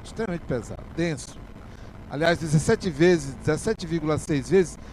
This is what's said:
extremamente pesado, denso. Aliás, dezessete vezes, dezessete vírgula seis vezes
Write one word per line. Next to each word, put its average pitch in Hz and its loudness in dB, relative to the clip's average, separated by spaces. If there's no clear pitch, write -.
extremamente 185 -6
pesado, 110 -4
denso. 160 -4
Aliás, 165 2
dezessete 165 2
vezes, 147 4
dezessete 156 -2
vírgula 156 0
seis 139 -2
vezes 180 4